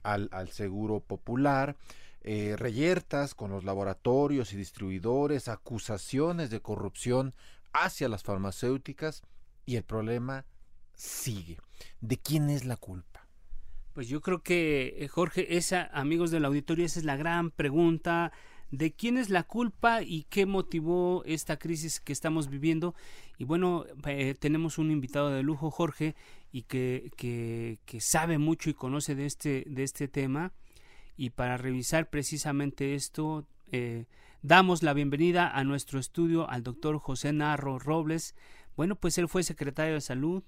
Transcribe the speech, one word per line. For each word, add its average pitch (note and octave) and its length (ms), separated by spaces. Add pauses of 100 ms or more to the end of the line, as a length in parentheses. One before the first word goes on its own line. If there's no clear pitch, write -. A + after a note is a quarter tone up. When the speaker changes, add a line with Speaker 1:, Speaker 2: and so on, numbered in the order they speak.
Speaker 1:
al, G2+ 300
al F#2 180
Seguro G#2 500
Popular, C3+ 760 (480)
eh, G#2 340
reyertas C#3+ 760
con G2+ 160
los F#2+ 120
laboratorios G2+ 880
y G2 40
distribuidores, A2+ 920
acusaciones B2+ 1000
de G#2+ 120
corrupción A#2+ 760 (380)
hacia D#3 360
las G#2 140
farmacéuticas, B2 1000 (460)
y B2 80
el A2 80
problema A#2+ 600 (500)
sigue. F2 640 (420)
¿De A#2 160
quién D3 320
es C#3 160
la A#2+ 120
culpa? - 500 (680)
Speaker 2:
Pues B2+ 140
yo D3 140
creo F3+ 200
que, D3+ 560
eh, C#3+ 120
Jorge, E3 480
esa, F3 360
amigos D#3+ 380
del D#3 140
auditorio, D3 400
esa D#3+ 120
es D#3 80
la C#3 120
gran E3+ 340
pregunta. E3 800 (400)
¿De D3+ 220
quién A#3+ 240
es G#3+ 140
la F3+ 100
culpa A3+ 640
y D#3 260
qué G3 160
motivó F3+ 800
esta D#3 320
crisis D#3+ 420
que - 140
estamos D#3 360
viviendo? D#3+ 440 (460)
Y B2+ 40
bueno, E3+ 420 (200)
eh, C#3 340
tenemos D#3 380
un D#3 140
invitado C#3+ 400
de C3+ 100
lujo, D3 300
Jorge, D#3 440 (360)
y A2 100
que, B2+ 560
que, A#2 680
que A2+ 140
sabe D#3+ 380
mucho D#3 320
y D3+ 60
conoce C#3+ 400
de C#3 100
este, C#3 400
de C3+ 160
este C3+ 260
tema. C#3 460 (640)
Y B2 140
para B2 260
revisar B2+ 540
precisamente C#3 840
esto, D#3 540 (240)
eh, A#2 340 (380)
damos F3 400
la D3 100
bienvenida D3+ 560
a C3+ 140
nuestro C#3 360
estudio E3 480
al B2 140
doctor D3 380
José C#3+ 340
Narro D3 460
Robles. D#3 560 (420)
Bueno, G#3 180
pues F3 220
él F3 100
fue F#3 140
secretario D#3 540
de D3 60
Salud D#3 460